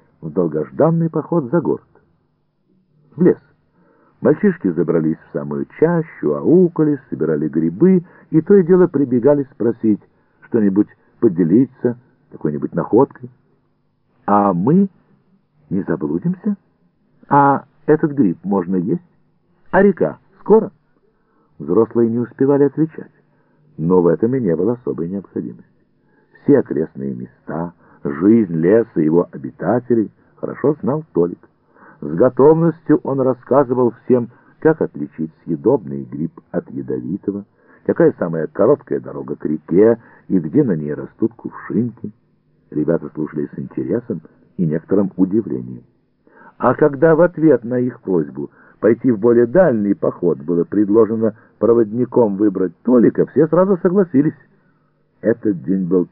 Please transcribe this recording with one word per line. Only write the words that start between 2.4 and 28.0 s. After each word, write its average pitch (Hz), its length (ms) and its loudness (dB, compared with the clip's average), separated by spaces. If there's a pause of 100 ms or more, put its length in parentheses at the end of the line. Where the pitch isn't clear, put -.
в 143 60 0
лес. 175 160 4 (840)
Мальчишки 156 500 0
забрались 80 460 -2
в - 160 -20
самую 71 320 -6 (140)
чащу, 160 540 -2
аукались, 151 680 2 (100)
собирали 78 400 -2
грибы 101 560 0 (240)
и 156 120 2
то 202 140 4
и 190 80 6
дело 180 240 4
прибегали 139 640 0
спросить 113 500 -2 (460)
что-нибудь, 104 400 0 (320)
поделиться 113 800 0 (340)
какой-нибудь - 420 -6
находкой. 120 560 0 (960)
"А 101 280 2
мы 175 360 2 (800)
не - 140 -4
заблудимся? 180 720 -4 (720)
А 139 380 2 (200)
этот 156 260 0
гриб 107 320 0
можно 95 340 -2
есть? 113 240 -4 (680)
А 190 100 0
река 160 380 -2 (200)
скоро?" 208 320 2 (840)
Взрослые 110 520 0
не 117 100 -4
успевали 135 440 0
отвечать, 147 480 -4 (680)
но 90 240 2
в 85 60 4
этом 110 280 0
и 131 60 -4
не 85 140 0
было 98 180 -2
особой 82 360 -8
необходимости. 80 540 -12 (800)
Все 143 160 4
окрестные 69 560 -6
места, 76 580 -12 (300)